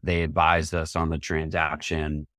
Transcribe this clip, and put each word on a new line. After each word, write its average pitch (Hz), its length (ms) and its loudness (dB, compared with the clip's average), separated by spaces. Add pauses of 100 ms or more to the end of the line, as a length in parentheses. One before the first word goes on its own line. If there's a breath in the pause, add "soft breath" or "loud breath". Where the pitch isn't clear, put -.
They 85 220 2
advised 82 500 2
us 82 220 -2
on 82 140 2
the 80 80 -2
transaction 76 1080 -2 (140)